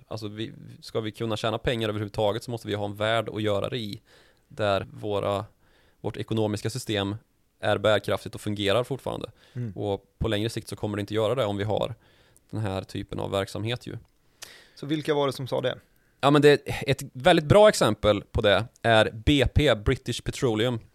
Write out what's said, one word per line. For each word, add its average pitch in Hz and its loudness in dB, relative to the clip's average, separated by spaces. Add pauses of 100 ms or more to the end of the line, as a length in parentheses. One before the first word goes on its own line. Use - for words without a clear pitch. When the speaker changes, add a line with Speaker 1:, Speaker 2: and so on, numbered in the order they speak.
Speaker 1:
alltså 107 -10
vi, 104 -10 (280)
ska - -6
vi 107 -6
kunna 110 -4
tjäna 110 -2
pengar 113 -2
överhuvudtaget 104 -2
så - -12
måste 107 -8
vi 101 -2
ha 104 -4
en 101 -6
värld 110 -2
att 107 -8
göra 104 -2
det 127 -6
i, 104 -10 (480)
där 101 -2
våra, 101 -4 (560)
vårt - -8
ekonomiska 107 -2
system 104 -4 (440)
är 104 0
bärkraftigt 101 0
och 101 -12
fungerar 104 -2
fortfarande. - -8 (220)
Speaker 2:
Mm. 120 -8
Speaker 1:
Och 101 -6 (140)
på 117 -2
längre 107 0
sikt - -10
så 101 -10
kommer 104 -4
det 104 -4
inte 104 -6
göra 107 2
det 131 0
om 101 -2
vi 98 -2
har 107 -2 (560)
den 107 -8
här 95 -4
typen - -10
av 101 -6
verksamhet 98 -6
ju. 101 -12 (760)
Speaker 2:
Så - -14
vilka 151 -2
var 143 2
det 131 -2
som 131 -8
sa 131 -2
det? 127 -4 (420)
Speaker 1:
Ja, 135 4
men 147 6
det, 147 10 (120)
ett - -4 (100)
väldigt 160 4
bra 208 10
exempel 104 2
på - -4
det 101 4 (180)
är 110 6 (160)
B 139 6
P, 139 4
British 120 -4
Petroleum, 117 0 (160)